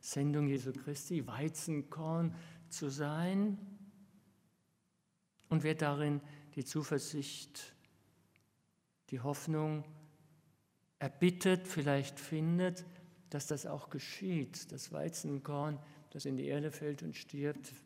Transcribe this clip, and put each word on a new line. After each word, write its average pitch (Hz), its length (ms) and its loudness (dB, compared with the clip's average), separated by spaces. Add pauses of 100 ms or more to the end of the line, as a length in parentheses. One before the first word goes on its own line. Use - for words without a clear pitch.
Sendung 147 440 4
Jesu 131 240 0
Christi, 143 560 -2
Weizenkorn 156 1040 0 (340)
zu - 200 -2
sein, 175 680 2 (2000)
und 156 120 6
wer 156 100 4
darin 147 480 2 (320)
die 135 100 -2
Zuversicht, - 1080 -4 (1400)
die 127 100 -2
Hoffnung 151 640 0 (1120)
erbittet, 180 680 4
vielleicht 139 500 2
findet, 170 680 2 (420)
dass 143 200 -4
das 147 180 -2
auch - 240 -6
geschieht. 156 800 -4
Das - 200 -10
Weizenkorn, 147 840 -2 (300)
das - 160 -8
in 135 140 0
die 139 80 -2
Erde 147 240 0
fällt 147 320 -4
und 160 120 -6
stirbt 143 560 -4 (160)